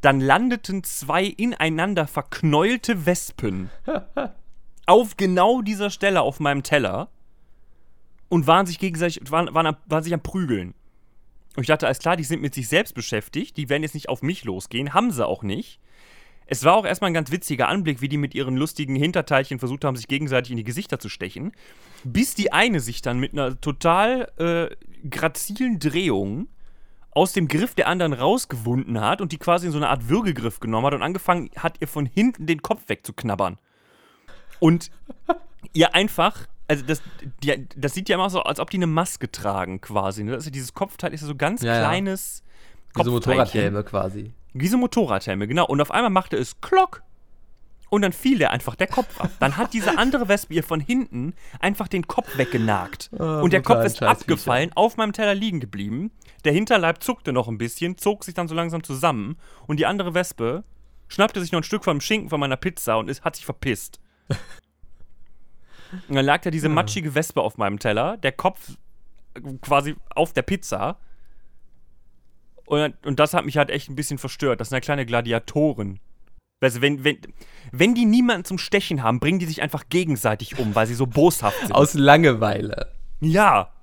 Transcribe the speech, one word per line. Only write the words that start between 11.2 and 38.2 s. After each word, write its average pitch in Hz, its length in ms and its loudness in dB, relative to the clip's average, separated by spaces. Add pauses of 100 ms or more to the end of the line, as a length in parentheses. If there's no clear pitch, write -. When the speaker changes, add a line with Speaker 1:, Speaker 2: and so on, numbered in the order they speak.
Speaker 1:
Und 135 80 -4
ich 117 40 -4
dachte, 156 180 2
alles 131 140 0
klar, 175 180 0
die 165 60 -4
sind 147 180 -4
mit 139 140 -4
sich 120 120 -6
selbst 175 280 0
beschäftigt, - 600 -6
die 143 120 -6
werden 147 140 0
jetzt 151 120 -6
nicht 147 140 -10
auf 131 140 -4
mich 170 200 -4
losgehen, 117 520 -6
haben 226 160 4
sie 123 140 0
auch - 180 -4
nicht. - 360 -6 (720)
Es 135 140 -4
war 165 120 8
auch 214 100 4
erstmal 190 240 0
ein 170 40 0
ganz 160 180 -2
witziger 147 360 0
Anblick, 160 320 0
wie 135 80 -2
die 139 100 -2
mit 143 160 -2
ihren 131 220 -2
lustigen 135 400 -2
Hinterteilchen 139 640 0
versucht 131 240 -4
haben, 131 140 0
sich 113 100 -12
gegenseitig 131 440 0
in 120 60 -6
die 113 60 -4
Gesichter 127 340 -6
zu 110 120 -10
stechen, 135 420 -8 (540)
bis 180 300 0
die 202 180 -2
eine 202 260 4
sich 120 220 -6
dann 123 180 -2
mit 135 140 -2
einer 135 260 -2
total, 190 800 2
äh, 170 720 -4
grazilen 208 680 -2
Drehung 139 680 0 (640)
aus - 220 4
dem 165 160 2
Griff 180 260 0
der - 140 4
anderen 170 240 2
rausgewunden 123 880 0
hat 113 180 2
und 175 140 -4
die 160 60 -10
quasi 175 260 2
in 165 80 -2
so 147 40 0
eine 147 120 0
Art 123 180 0
Würgegriff 135 540 -2
genommen 113 260 0
hat 139 60 2
und 135 80 -2
angefangen 175 560 -2
hat, - 240 -4
ihr 151 80 -6
von 147 160 -2
hinten 208 400 0
den 156 160 0
Kopf - 260 -4
wegzuknabbern. 98 720 -4 (1040)
Und 165 280 4 (840)
ihr - 220 6
einfach, 190 520 0 (220)
also 143 160 0
das, 151 160 -2 (420)
die, 135 320 -2
das 139 180 -4
sieht 190 140 -6
ja 180 80 2
immer 185 140 2